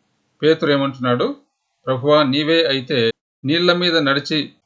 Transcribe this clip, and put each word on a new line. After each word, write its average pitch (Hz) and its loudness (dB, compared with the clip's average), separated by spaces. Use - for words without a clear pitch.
పేతురు 160 2
ఏమంటున్నాడు? 135 -2
ప్రభువా, 143 2
నీవే 151 0
అయితే 131 -2
నీళ్ళ 175 2
మీద 175 0
నడిచి 139 -2